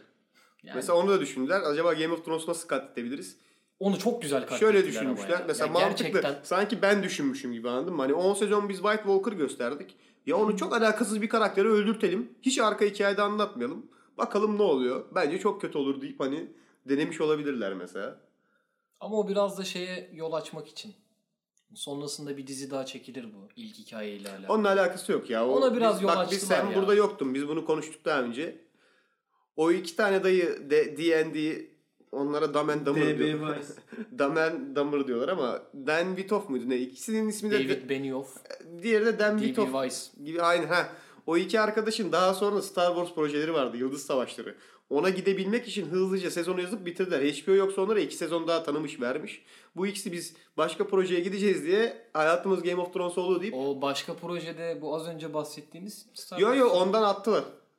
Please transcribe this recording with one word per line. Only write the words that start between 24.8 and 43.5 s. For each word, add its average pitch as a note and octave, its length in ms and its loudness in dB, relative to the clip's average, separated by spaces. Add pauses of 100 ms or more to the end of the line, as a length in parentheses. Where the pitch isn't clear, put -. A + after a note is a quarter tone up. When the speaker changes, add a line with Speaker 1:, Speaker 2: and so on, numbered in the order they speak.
Speaker 2:
yok C#3 180 -2
ya. A2+ 160 2
O, B2+ 60 2
Speaker 1:
Ona B3+ 240 4
biraz A3+ 200 4
Speaker 2:
biz, F#3+ 60 -2
Speaker 1:
yol G3 60 2
Speaker 2:
bak, F3 220 2
biz G3 120 0
Speaker 1:
açtılar F#3 180 2
Speaker 2:
sen F#3 100 0
Speaker 1:
ya. G#3+ 60 0
Speaker 2:
burada G3 180 4
yoktun. G3 400 2
Biz C#3+ 140 -4
bunu D#3 160 -2
konuştuk D#3 400 -2
daha D3 180 2
önce. B2 360 -6 (960)
O E3 160 6
iki F#3 240 0
tane G3 280 4
dayı F3 460 2
de, D3 260 4
D D#3+ 280 4
and D#3 100 -6
D, D3+ 320 -4 (460)
onlara D3 420 -2
Dumb D3+ 140 2
and D3+ 180 0
Dumber D3 200 2
Speaker 3:
D D3+ 140 0
B D3 60 2
Speaker 2:
diyor. D3+ 300 -2
Speaker 3:
Vice. - 120 -12 (220)
Speaker 2:
<laughs> - 280 -12
Dumb C#3+ 180 2
and D#3 400 0
Dumber C#3+ 300 0
diyorlar B2+ 220 -2
ama C#3+ 340 -2 (240)
Dan E3 200 2
Witoff F#3+ 440 -2
muydu B2 180 -2
ne? B2+ 80 0
İkisinin G#3+ 520 -2
ismi G#3+ 220 -4
de - 40 0 (100)
Speaker 1:
David - 260 -4
Benioff. C3+ 460 -6 (460)
Speaker 2:
Diğeri G#3+ 240 4
de A3 120 2
Dan G#3+ 200 2
Speaker 1:
D G#3 40 0
B - 40 0
Speaker 2:
Witoff - 260 0
Speaker 1:
Weiss. C3 380 -4 (140)
Speaker 2:
gibi, D#3+ 180 -4
aynı, E3+ 240 4
ha. E3+ 220 2 (380)
O E3 100 2
iki F#3+ 240 2
arkadaşın G#3+ 520 0
daha F#3 220 4
sonra G3+ 280 0
Star F3+ 320 2
Wars F3 200 -4
projeleri D3+ 400 0